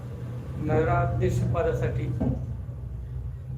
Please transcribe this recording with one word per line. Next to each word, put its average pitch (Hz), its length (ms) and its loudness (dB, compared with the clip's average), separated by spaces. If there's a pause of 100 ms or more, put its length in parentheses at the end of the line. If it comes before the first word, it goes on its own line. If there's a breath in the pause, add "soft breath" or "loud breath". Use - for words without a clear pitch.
(560)
नगराध्यक्ष 180 840 4
पदासाठी 165 680 2 (1500)